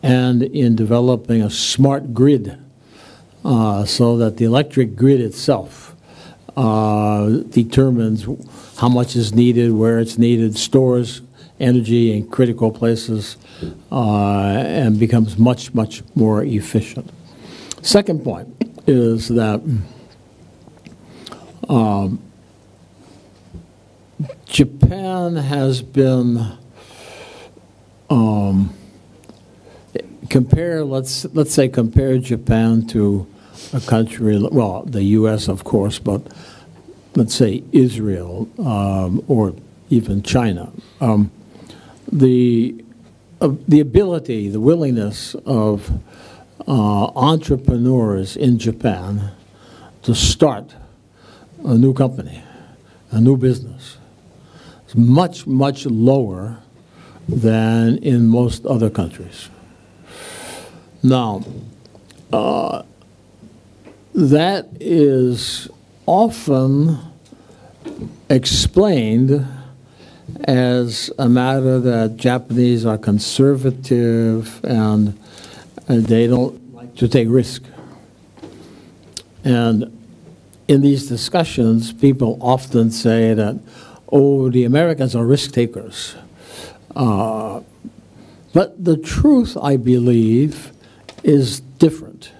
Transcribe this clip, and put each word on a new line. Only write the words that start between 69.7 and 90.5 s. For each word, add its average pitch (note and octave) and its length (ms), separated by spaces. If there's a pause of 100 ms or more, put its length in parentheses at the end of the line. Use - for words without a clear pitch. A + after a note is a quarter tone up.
as B2 720
a C3 100
matter C3 520
that A2+ 360
Japanese B2 680
are A2 140
conservative A#2 1700
and, G#2+ 540 (680)
and A#2 200
they A2+ 200
don't B2 480
like - 220
to A#2+ 120
take A#2 220
risk. B2 320 (1800)
And A#2 500 (720)
in C#3 160
these C#3 260
discussions, A#2 840
people C3 500
often B2 480
say A2+ 420
that, G#2+ 260 (540)
"Oh, C#3 380
the B2 140
Americans C#3 520
are A#2 80
risk C#3 280
takers." - 640 (800)
Uh, A2 640 (920)
but F#3 320
the E3 140
truth, B3 580
I C#3 220
believe, B2 920 (520)